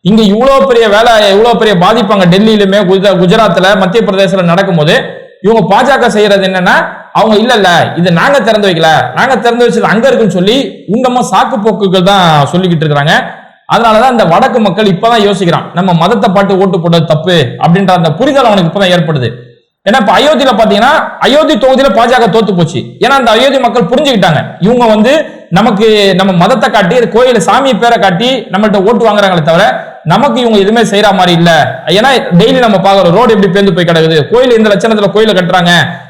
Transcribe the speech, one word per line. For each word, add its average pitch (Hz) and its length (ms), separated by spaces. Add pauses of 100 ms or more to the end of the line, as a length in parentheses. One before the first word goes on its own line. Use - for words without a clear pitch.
இங்க 214 220
இவ்வளவு 254 440
பெரிய 233 220
வேலை, 214 420
இவ்வளவு 220 260
பெரிய 214 200
பாதிப்பு 208 360
அங்க 185 240
டெல்லியிலுமே, 202 500
குஜ-, 190 320
குஜராத்ல, 190 600
மத்திய 190 280
பிரதேசத்துல 190 360
நடக்கும்போது 175 600 (400)
இவங்க 214 340
பாஜக 254 300
செய்யறது 202 400
என்னன்னா, 185 260 (400)
அவங்க, 208 240
"இல்ல, 240 180
இல்ல, 180 420
இது 175 160
நாங்க 247 280
திறந்து 208 280
வைக்கல, 165 180 (280)
நாங்க 240 220
திறந்து 240 320
வச்சது 214 120
அங்க 202 260
இருக்குன்னு" 226 260
சொல்லி 202 540
இன்னமும் 247 440
சாக்கு 226 340
போக்குகள் 190 380
தான் 170 500
சொல்லிக்கிட்டு 170 320
இருக்கிறாங்க. 147 280 (640)
அதனாலதான் 226 400
இந்த 220 180
வடக்கு 240 340
மக்கள் 196 260
இப்பதான் 226 340
யோசிக்கிறான், 180 400 (120)
நம்ம 185 120 (120)
மதத்தை 202 340
பார்த்து 196 260
ஓட்டு 196 220
போட்டது 170 280
தப்பு 170 240 (280)
அப்படின்ற 185 360
அந்த 165 100 (100)
புரிதல் 269 300
அவனுக்கு 185 200
இப்பதான் 185 260
ஏற்படுது. 151 320 (580)
ஏன்னா 220 160
இப்ப 202 160
அயோத்தியில 269 420
பாத்தீங்கன்னா 208 320 (340)
அயோத்தி 294 280 (100)
தொகுதியில 262 340
பாஜக 240 380
தோத்து 220 240
போச்சு. 151 200 (220)
ஏன்னா 254 180
அந்த 240 160
அயோத்தி 269 300
மக்கள் 214 240
புரிஞ்சுக்கிட்டாங்க, 220 500 (260)
இவங்க 240 280
வந்து 214 180 (460)
நமக்கு 220 280 (340)
நம்ம 190 200
மதத்தை 233 360
காட்டி 202 200 (180)
கோயில 240 240 (120)
சாமி 262 200 (120)
பேரை 240 240
காட்டி 190 240 (240)
நம்மள்ட்ட 202 340
ஓட்டு 233 200
வாங்குறாங்களே 190 420
தவிர 175 160 (460)
நமக்கு 240 300
இவங்க 220 220
எதுவுமே 226 260
செய்யற 208 180 (120)
மாதிரி 180 180
இல்ல. 170 120 (480)
ஏன்னா 254 120 (300)
டெய்லி 262 260
நம்ம 208 100 (120)
பாக்குறோம் 185 300
ரோடு 226 180
எப்படி 190 180
பேந்து 196 220
போய் 175 160
கிடக்குது, 160 260 (140)
கோயில் 247 260
இந்த 220 140
லட்சணத்துல 208 420
கோயிலை 214 240
கட்டுறாங்க 175 340 (380)